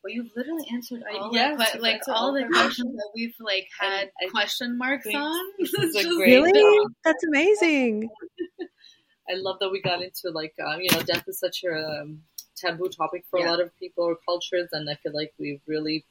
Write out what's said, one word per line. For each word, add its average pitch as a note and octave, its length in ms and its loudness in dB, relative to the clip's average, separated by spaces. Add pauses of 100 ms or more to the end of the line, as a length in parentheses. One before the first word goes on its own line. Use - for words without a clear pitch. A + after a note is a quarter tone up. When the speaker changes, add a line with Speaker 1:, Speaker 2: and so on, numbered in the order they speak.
Speaker 1:
Well, G#3 100 -10
you've A#3 240 -8
literally C#4+ 340 -6
answered A#3+ 320 -10
Speaker 2:
Uh, G#3+ 140 -10
Speaker 1:
all G#3 160 -8
Speaker 2:
yes, A#3+ 260 2
Speaker 1:
the A3+ 60 2
que-, G#3+ 100 4
Speaker 2:
we've A3+ 80 -8
Speaker 1:
like, A3+ 120 2
Speaker 2:
answered A#3 180 -6
Speaker 1:
all A#3 140 0
Speaker 2:
all C#4 80 0
Speaker 1:
the C#4 80 0
Speaker 2:
the A#3 60 -4
Speaker 1:
questions A#3 280 4
Speaker 2:
questions. B3 200 -6
Speaker 1:
that G#3 180 -8
we've, A#3 260 -8
like, F#3+ 280 -4 (120)
Speaker 2:
And G3 120 -2
Speaker 1:
had G3 180 -4 (120)
Speaker 2:
I F#3 60 -4
Speaker 1:
question A3+ 480 -2
marks C4 280 -2
Speaker 2:
think A#3 120 -4
Speaker 1:
on. E4+ 420 -4
Speaker 2:
this E4 140 -2
is F4 220 0
Speaker 1:
<laughs> - 0 -
Just G4 120 2
Speaker 2:
a F4 100 0
great C#4+ 100 4 (160)
Speaker 3:
Really? F4 100 6
Speaker 2:
topic. G#4 400 8 (120)
Speaker 3:
That's D#4+ 200 2
amazing. D4 840 4 (500)
Speaker 2:
<laughs> - 80 -8 (640)
I F#3 60 -2
love F#3+ 240 -4
that F#3+ 100 0
we F#3+ 100 -2
got F3+ 220 -2
into, F3+ 280 -8
like, D#3 240 -8 (100)
um, D3+ 160 -4
you F3+ 120 0
know, D#3+ 100 2
death E3+ 240 -2
is F#3+ 120 -12
such F3+ 260 -6
a, D#3 380 -4
um, D#3 200 -16 (340)
taboo F3 340 -6
topic E3 400 -6
for F3+ 100 0
Speaker 1:
Yeah. F3 80 0
Speaker 2:
a - 20 0
lot F3 100 0
of E3+ 180 -4
people F3 260 -6
or E3+ 120 0 (100)
cultures, F3 460 -4
and D3+ 180 -6
I D3 60 -4
feel D3+ 180 -8
like D3+ 240 -6
we've C#3+ 280 -8
really D#3 440 -4